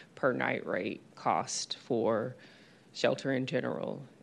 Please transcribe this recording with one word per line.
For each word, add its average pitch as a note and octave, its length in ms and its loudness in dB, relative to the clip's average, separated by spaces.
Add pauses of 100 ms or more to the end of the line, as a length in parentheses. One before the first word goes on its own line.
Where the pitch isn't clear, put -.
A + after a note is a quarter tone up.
(160)
per C3+ 160 2
night B2+ 340 0
rate F#2 360 -2 (140)
cost - 600 0 (100)
for A#2 500 2 (580)
shelter C3 400 2
in C3 120 0
general. - 560 -2 (220)